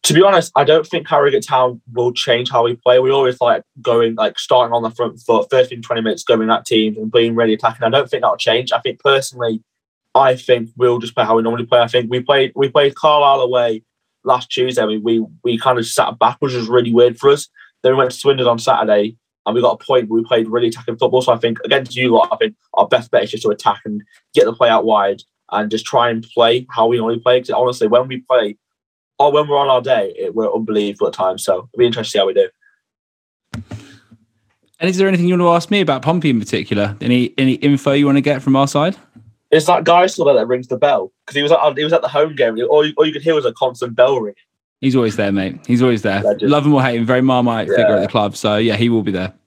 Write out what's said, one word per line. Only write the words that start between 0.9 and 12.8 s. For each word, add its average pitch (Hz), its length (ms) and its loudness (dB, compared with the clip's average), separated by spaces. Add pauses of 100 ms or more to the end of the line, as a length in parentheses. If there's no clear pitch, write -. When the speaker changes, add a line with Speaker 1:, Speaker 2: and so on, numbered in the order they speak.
Speaker 1:
Harrogate 143 380 0
Town 127 340 -2 (140)
will 123 180 -2
change 123 380 -2
how 123 140 0
we 120 120 -2
play. 123 220 2
We 131 140 2
always 131 280 0
like 120 220 0 (220)
going, 117 320 0
like, 107 240 -4
starting 123 340 0
on 120 80 0
the 113 80 -6
front 113 300 -6
foot, 107 320 0
first 127 200 2
in 117 120 -16
twenty 117 180 -4
minutes, 110 220 -4
going 110 260 0
at 113 160 -2
teams 110 320 0
and 110 140 -8
being 117 240 2
really 113 180 2
attacking. 120 320 -4
I - 60 2
don't 139 180 0
think 123 140 -4
that'll - 140 0
change. 123 340 -2
I 117 80 -2
think 120 200 -8
personally, 123 600 -2 (540)
I 131 220 2
think 120 380 -2
we'll 120 220 0
just 117 160 -10
play 123 100 -2
how 110 140 0
we 113 60 0
normally 117 240 -4
play. 123 140 4
I 117 60 0
think 117 220 -2
we 127 100 -2
played, 135 360 0
we 135 120 0
played 139 280 0